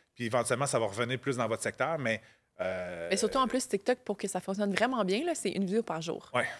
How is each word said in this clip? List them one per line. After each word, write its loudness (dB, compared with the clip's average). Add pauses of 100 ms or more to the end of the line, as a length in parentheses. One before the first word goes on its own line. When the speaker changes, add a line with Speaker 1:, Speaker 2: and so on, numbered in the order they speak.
(140)
Speaker 1:
puis -4
éventuellement, 2
ça 2
va 2
revenir 0
plus 0
dans 0
votre 0
secteur, -2
mais... 0 (400)
Euh, -4
Speaker 2:
Mais 2
surtout, 2
en 4
plus, 0
TikTok, 0
pour -4
que -4
ça -2
fonctionne 0
vraiment 2
bien, 2
là, 0
c'est -2
une -2
vidéo 0
par -4
jour. -6
Speaker 1:
Ouais. 2 (120)